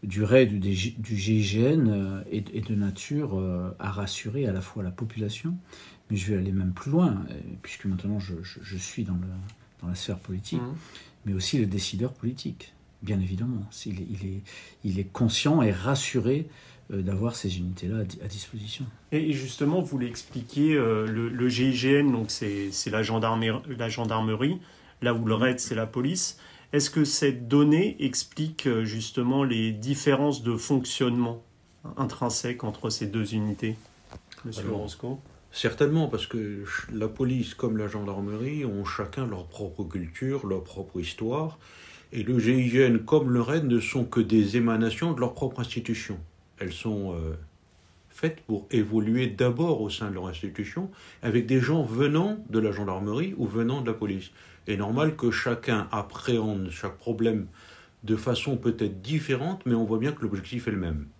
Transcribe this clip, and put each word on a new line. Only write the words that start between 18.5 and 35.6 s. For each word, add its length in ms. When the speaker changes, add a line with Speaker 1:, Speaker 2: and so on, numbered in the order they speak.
Speaker 2:
Et, 200
et 20
justement, 480
vous 160
l'expliquiez, 800
euh, 320
le, 200
le 220
G 200
I 40
G 220
N, 160
donc 180
c'est, 420
c'est 200
la 100
gendarmerie, 600
la 120
gendarmerie, 680
là 140
où 100
le 80
raid, 260
c'est 160
la 120
police. 500
Est-ce 160
que 160
cette 420
donnée 560
explique, 640
euh, 160
justement 600
les 280
différences 720
de 120
fonctionnement 880
intrinsèques 680
entre 240
ces 180
deux 260
unités, 440
monsieur 220
Speaker 3:
Alors, 140
Speaker 2:
Orozco ? 400
Speaker 3:
certainement, 560